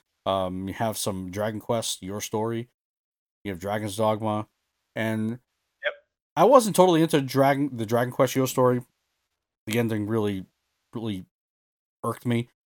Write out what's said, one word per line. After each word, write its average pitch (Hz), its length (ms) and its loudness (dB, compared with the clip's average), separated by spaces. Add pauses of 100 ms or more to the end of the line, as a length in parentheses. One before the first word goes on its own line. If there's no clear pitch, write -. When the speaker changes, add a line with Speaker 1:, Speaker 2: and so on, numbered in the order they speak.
(280)
Speaker 1:
Um, 95 400 -2
you 95 80 -8
have 110 240 -4
some 92 320 -6
Dragon 104 300 -4
Quest, - 420 -6
Your 98 180 -8
Story. 117 480 -4 (760)
You 101 80 -6
have 87 80 -10
Dragon's 101 360 -4
Dogma. 107 520 0 (480)
And 110 420 -4 (460)
Speaker 2:
Yep. 143 100 -4 (400)
Speaker 1:
I 160 100 6
wasn't 226 300 6
totally 180 280 6
into 160 180 2
Dragon, 135 560 2
the 113 100 -4
Dragon 120 260 0
Quest 131 220 2
Your 131 140 0
Story. 127 340 2 (840)
The 110 120 0
ending 107 300 -2
really, 104 380 -2 (460)
really 107 340 -8 (760)
irked 117 240 -6
me. 117 220 0 (180)